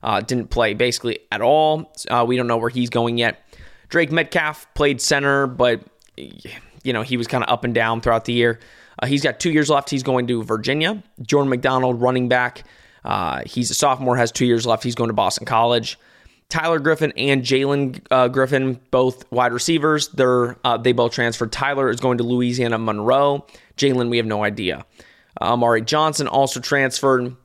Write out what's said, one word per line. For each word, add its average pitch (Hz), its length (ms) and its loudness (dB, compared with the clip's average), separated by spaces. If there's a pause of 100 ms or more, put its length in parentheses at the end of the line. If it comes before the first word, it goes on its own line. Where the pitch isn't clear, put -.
uh, 104 200 -2
didn't 120 280 -6
play 113 240 0
basically 120 460 -2 (120)
at 104 100 -4
all. 156 520 2 (160)
Uh, 120 180 2
we 123 80 2
don't 123 120 -2
know 120 100 0
where 117 140 -2
he's 123 180 -2
going 117 300 0
yet. - 260 -2 (440)
Drake 165 220 0
Metcalf 160 640 -2
played 143 280 2
center, 139 440 2
but, 127 380 0 (340)
you - 760 -10
know, 110 100 -2
he 127 120 -2
was 117 120 -2
kinda 123 220 -2
up 120 140 0
and 120 120 -2
down 113 260 0
throughout 113 240 0
the 120 80 -4
year. 117 260 2 (420)
Uh, 123 40 -2
he's 139 180 0
got 131 160 -2
two 170 120 -2
years 151 180 2
left. 143 200 2
He's 135 140 -4
going 127 240 0
to 117 160 -2
Virginia. 147 580 -2 (200)
Jordan 139 280 2
McDonald, 127 520 0
running 127 260 2
back. 123 360 0 (420)
Uh, 76 400 -4
he's 120 260 -4
a - 20 -4
sophomore, 131 440 0
has 117 140 0
two - 140 0
years 117 200 2
left. 110 180 0
He's 120 120 -4
going 117 140 -2
to 110 40 -4
Boston 104 320 -2
College. 120 520 0 (520)
Tyler 165 300 0
Griffin 156 360 0
and 139 280 0
Jalen, 135 580 0 (100)
uh, 127 160 4
Griffin, 131 520 0 (120)
both - 400 0
wide 120 220 2
receivers. 151 560 0
They're, 123 560 2
uh, 120 120 2
they 120 140 2
both 117 220 2
transferred. 117 380 -2
Tyler 135 380 0
is 117 100 -2
going 123 180 0
to 120 60 0
Louisiana 120 540 0
Monroe. 123 680 0 (320)
Jalen, 123 320 0
we 120 80 0
have 117 80 0
no 107 180 -2
idea. 101 420 -4 (540)
Uh, 110 140 0
Amari 117 280 2
Johnson 151 460 0
also 135 320 0
transferred. 131 840 0